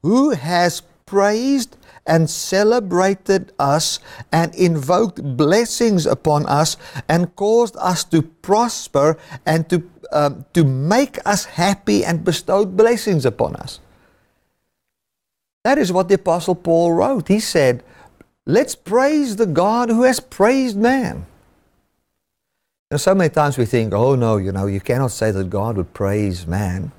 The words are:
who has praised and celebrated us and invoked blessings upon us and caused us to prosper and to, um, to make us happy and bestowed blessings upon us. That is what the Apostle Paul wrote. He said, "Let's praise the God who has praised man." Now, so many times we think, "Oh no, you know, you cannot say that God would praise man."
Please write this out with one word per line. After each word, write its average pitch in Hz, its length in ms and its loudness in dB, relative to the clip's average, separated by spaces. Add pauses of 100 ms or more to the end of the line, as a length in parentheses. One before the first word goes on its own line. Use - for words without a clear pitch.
who 254 300 2
has 175 500 -2 (240)
praised 226 680 0 (300)
and 160 240 2
celebrated 196 1300 0
us 143 400 0 (320)
and 165 240 0
invoked 175 680 0 (160)
blessings 196 680 2
upon 147 400 0
us 151 300 0 (320)
and 170 280 0
caused 226 420 0
us 185 260 -2
to 165 180 0
prosper 185 960 -2 (280)
and 156 240 0
to, 175 140 0 (280)
um, 147 420 -2
to 170 100 4
make 147 640 0
us 202 200 -2
happy 202 580 0
and 170 200 -2
bestowed 190 520 -2
blessings 214 500 2
upon - 300 -2
us. - 240 -16 (1800)
That 269 140 2
is 185 160 -2
what 185 160 0
the 196 60 4
Apostle 180 400 0
Paul 170 360 0
wrote. 196 380 0
He 208 100 4
said, 135 440 0 (640)
"Let's 240 300 0
praise 262 640 0
the 226 80 2
God 208 440 0
who 233 140 2
has 254 160 2
praised 240 580 0
man." 233 480 0 (1700)
Now, 147 60 -4
so 185 180 2
many 175 140 2
times 147 280 0
we 123 80 2
think, 113 280 -2
"Oh 123 220 2
no, 117 200 2
you 95 160 -2
know, 95 160 -2
you 98 140 -4
cannot 127 300 -2
say 110 200 -2
that 95 180 -4
God 104 280 -4
would 90 160 -6
praise 98 520 -4
man." 92 540 -6